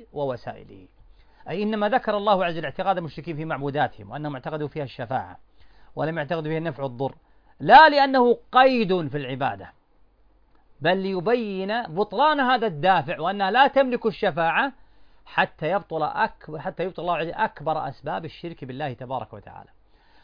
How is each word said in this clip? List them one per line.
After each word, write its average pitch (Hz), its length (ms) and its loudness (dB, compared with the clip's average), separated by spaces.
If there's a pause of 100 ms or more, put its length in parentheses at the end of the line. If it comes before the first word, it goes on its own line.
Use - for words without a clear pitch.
(120)
ووسائله. 107 720 -8 (640)
أي 180 140 -4
إنما 214 260 0
ذكر 220 280 0
الله 202 280 2
عز 175 120 -4
وجل 165 80 -6
اعتقاد 180 340 -2
المشركين 156 380 -10
في 156 80 -8
معبوداتهم 139 640 -4
وأنهم 147 240 -8
اعتقدوا 147 340 -8
فيها 147 160 -8
الشفاعة 113 540 -8 (580)
ولم 160 220 -4
يعتقدوا 156 320 -4
فيها 160 80 -2
النفع 156 240 -6
والضر، 131 320 -6 (460)
لا 269 280 12
لأنه 269 500 4 (140)
قيد 226 560 4
في 143 80 -8
العبادة، 123 560 -6 (1080)
بل 185 180 2
ليبين 196 840 -2
بطلان 214 580 0
هذا 254 260 2
الدافع 165 540 2
وأنها 190 300 -2
لا 254 160 4
تملك 247 400 2
الشفاعة، 175 640 0 (540)
حتى 170 440 -2
يبطل 170 320 -2
أك-، 160 540 -4
حتى 170 280 -8
يبطل 175 180 -8
الله 175 140 0
عز 160 100 -2
وجل 175 80 -8
أكبر 151 540 -4
أسباب 165 360 -8
الشرك 165 400 -12
بالله 127 280 -8
تبارك 123 400 -10
وتعالى. - 360 -20 (560)